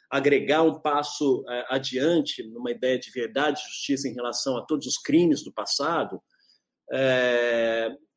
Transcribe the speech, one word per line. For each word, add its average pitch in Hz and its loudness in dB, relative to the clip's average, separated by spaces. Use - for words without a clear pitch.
agregar 139 4
um 156 2
passo, 143 0
eh, 123 -6
adiante 135 0
numa 120 -6
ideia 127 0
de - -10
verdade 135 -2
e - -14
justiça 135 -4
em 117 -6
relação 120 -4
a 117 -8
todos 135 -2
os 117 -4
crimes 160 2
do - -14
passado, 113 -2
eh, 120 2